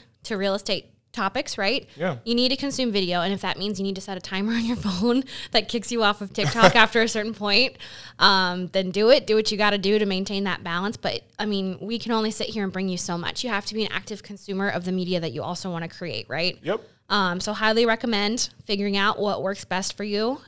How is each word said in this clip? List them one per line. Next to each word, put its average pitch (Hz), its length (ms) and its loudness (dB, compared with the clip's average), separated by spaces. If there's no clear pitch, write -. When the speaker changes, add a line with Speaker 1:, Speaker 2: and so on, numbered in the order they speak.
Speaker 1:
to 214 140 -4
real 190 160 0
estate 202 320 -2
topics, 233 460 -4
right? 226 300 -2
Speaker 2:
Yeah. 156 260 -2
Speaker 1:
You 233 120 0
need 247 140 2
to 269 60 2
consume 262 360 -2
video, 180 300 0
and 190 120 0
if 196 80 -4
that 180 160 -2
means 190 220 -4
you 196 40 -2
need 196 120 -2
to 190 60 -10
set 190 140 -10
a 185 60 -10
timer 202 320 -2
<laughs> 233 60 2
on 233 40 0
your 233 140 0
phone 214 460 2
that 214 160 2
kicks 233 240 -4
you 233 120 0
off 208 180 2
of 196 120 -10
TikTok 214 420 6
Speaker 2:
<laughs> 226 80 10
Speaker 1:
after 220 180 4
a 233 60 4
certain 220 260 -4
point, 208 420 2
um, 185 540 4
then 190 180 0
do 208 180 4
it. 269 160 8
Do 214 100 0
what 214 160 2
you 208 60 -4
gotta 202 220 4
do 202 180 2
to 214 80 4
maintain 196 380 -2
that 185 200 -4
balance. 180 340 -2
But, - 240 -4
I 214 80 -2
mean, 190 340 -2
we 226 160 -4
can 226 140 -4
only 220 180 2
sit 220 200 -4
here 220 140 -4
and 190 80 -2
bring 185 180 -2
you 180 80 -2
so 175 200 -4
much. - 260 -6
You 247 60 -4
have 208 160 -2
to - 80 -8
be 214 120 -2
an - 60 -8
active 196 300 -8
consumer 196 480 -4
of 175 160 -4
the 180 60 -2
media 180 280 -2
that 160 120 -4
you 139 100 -6
also 175 300 -6
wanna 165 180 -6
create, 135 400 -10
right? 165 320 -4
Speaker 2:
Yep. 202 200 -4
Speaker 1:
Um, 185 300 2
so 208 140 -4
highly 220 340 4
recommend 226 640 0
figuring 202 300 -2
out 196 220 2
what 196 240 0
works 196 240 -4
best 185 320 -4
for 202 60 -8
you 214 440 -2